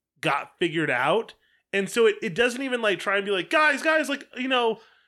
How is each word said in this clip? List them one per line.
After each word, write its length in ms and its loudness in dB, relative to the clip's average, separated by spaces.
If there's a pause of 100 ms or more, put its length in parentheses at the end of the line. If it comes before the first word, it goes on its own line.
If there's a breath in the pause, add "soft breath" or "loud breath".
(200)
got 400 -2
figured 320 0
out. 420 0 (400)
And 160 -2
so 160 4
it, 160 4
it 140 -4
doesn't 260 0
even, 200 -4
like, 180 0
try 180 0
and 80 -2
be 60 -2
like, 180 -2
"Guys, 320 2
guys, 280 0
like, 180 -8 (100)
you 100 -6
know." 320 0 (280 soft breath)